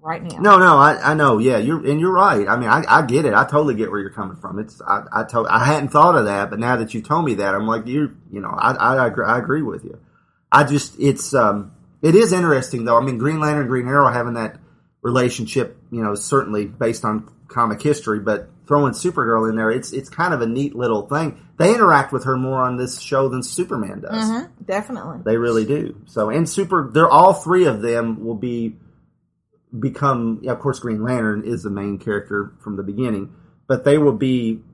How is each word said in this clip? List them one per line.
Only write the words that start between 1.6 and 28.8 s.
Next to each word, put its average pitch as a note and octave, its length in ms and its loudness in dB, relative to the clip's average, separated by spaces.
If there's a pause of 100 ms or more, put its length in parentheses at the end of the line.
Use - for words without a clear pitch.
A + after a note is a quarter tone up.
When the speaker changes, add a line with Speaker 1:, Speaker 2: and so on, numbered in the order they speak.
Speaker 2:
and C#3+ 160 0
you're F3+ 120 0
right. F3+ 360 4
I A2 80 2
mean, A#2+ 120 -4
I, B2 200 2
I C#3+ 140 6
get C#3+ 240 0
it. G#2+ 80 0
I B2 100 4
totally D3 300 0
get G#2+ 160 -4
where G2+ 100 -6
you're G2 100 -8
coming F#2+ 260 -10
from. F#2 240 -12
It's, - 260 -14
I, G#2 160 0 (100)
I A2+ 120 -2
to-, A2+ 240 -2
I A2+ 160 2
hadn't C#3+ 240 0
thought E3 280 6
of A2+ 100 2
that, G2+ 220 -2
but G#2 100 -8
now B2 180 0
that A2+ 180 -6
you A2 80 -6
told D#3+ 240 -2
me A#2+ 80 -2
that, G2 200 0
I'm G#2 120 -2
like, A2+ 200 -4
you, C#3 260 -4 (180)
you G2+ 100 -12
know, G#2 160 -10
I, B2+ 160 0
I, B2 240 0
I C3 120 2
agree, G2+ 180 -4
I A#2 120 0
agree C3+ 240 -2
with F#2+ 220 -8
you. - 140 -18 (540)
I C#3+ 120 8
just, C#3 340 -2
it's, C#3 360 0
um, G#2 380 2 (300)
it D#3+ 120 4
is F#3+ 180 6
interesting C#3 520 0
though. A#2 120 4
I A#2 60 6
mean, B2+ 160 -4
Green D#3 220 -2
Lantern, D3 260 0
Green B2 220 -2
Arrow C#3 220 2
having A#2+ 240 -4
that A2+ 220 -6 (460)
relationship, B2 760 -2 (140)
you A#2 120 -6
know, G#2 120 -4
certainly G#2+ 520 -4
based A2+ 380 -4
on G#2+ 240 -4 (200)
comic A2+ 340 -4
history, A#2 380 -2
but G#2 280 -4 (180)
throwing C#3+ 260 0
Supergirl A2+ 580 -2
in A2 60 -4
there, A2 140 0
it's, C3 220 -6
it's C3+ 160 -8
kind F3 240 -4
of C3+ 80 -2
a A#2 60 -2
neat C3+ 280 -4
little A2+ 340 -2
thing. D#3 300 -4 (200)
They G3+ 160 4
interact D#3+ 380 4
with B2+ 120 -4
her C3 120 0
more C3 260 -2
on B2 160 -2
this B2 220 -6
show C3+ 280 0
than B2+ 140 -4
Superman G#2+ 580 -6
does. A3 300 -4
Speaker 1:
Mm-hmm, A#3+ 340 -8
definitely. G3 600 -8
Speaker 2:
They A2 120 0
really A#2 300 0
do. - 300 -4 (100)
So, G#2+ 240 -4
and D#3 180 0
Super, F3 440 -2
they're, D#3+ 160 4
all F3 260 8
three F3+ 320 2
of G#2+ 160 0
them A#2 420 -2
will A2+ 120 -6
be, A#2 400 -6 (1040)